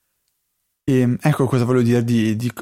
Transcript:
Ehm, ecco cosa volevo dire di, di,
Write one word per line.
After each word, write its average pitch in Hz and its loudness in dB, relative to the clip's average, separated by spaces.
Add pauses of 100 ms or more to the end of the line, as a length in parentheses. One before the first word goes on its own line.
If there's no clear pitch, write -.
(880)
Ehm, 127 2
ecco 143 0
cosa 123 0
volevo 127 2
dire 120 2
di, 113 0
di, 120 -6 (140)